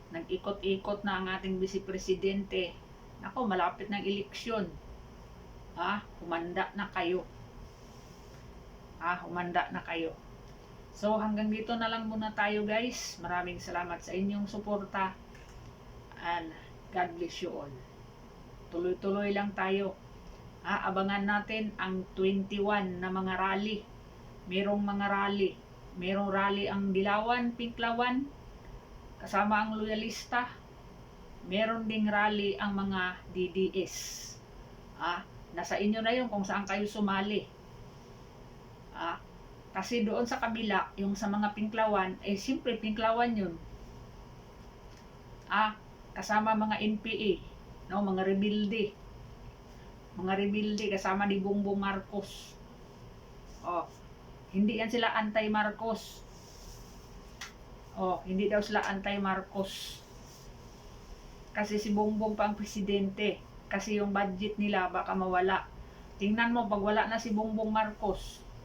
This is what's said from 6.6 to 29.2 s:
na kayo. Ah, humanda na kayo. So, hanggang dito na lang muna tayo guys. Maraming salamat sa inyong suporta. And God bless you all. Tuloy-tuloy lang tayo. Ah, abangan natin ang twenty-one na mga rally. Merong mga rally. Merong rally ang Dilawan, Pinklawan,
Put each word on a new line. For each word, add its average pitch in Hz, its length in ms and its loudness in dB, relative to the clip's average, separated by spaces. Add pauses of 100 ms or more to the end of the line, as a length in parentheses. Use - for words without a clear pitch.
na 196 160 -4
kayo. 180 320 2 (1800)
Ah, 175 240 0
humanda 175 480 2
na 185 160 -6
kayo. 165 320 -2 (720)
So, 208 240 2
hanggang 214 400 2
dito 226 240 0
na 226 80 2
lang 226 240 0
muna 214 240 -2
tayo 214 320 2
guys. 226 560 0
Maraming 175 400 -2
salamat 175 400 -4
sa - 80 -12
inyong 202 400 0
suporta. 196 640 0 (1040)
And 170 320 -2 (400)
God 175 240 0
bless 170 240 -4
you - 160 -4
all. 143 160 -6 (1040)
Tuloy-tuloy 196 580 2
lang 202 240 2
tayo. 196 400 2 (720)
Ah, 196 240 2
abangan 196 320 2
natin 208 560 2
ang 185 240 0 (160)
twenty-one 196 800 2
na 180 80 0
mga 185 320 2
rally. 202 480 2 (640)
Merong 202 320 4
mga 202 240 2
rally. 202 480 4 (400)
Merong 196 320 2
rally 196 400 4
ang 196 240 2
Dilawan, 214 640 4
Pinklawan, 240 720 2 (960)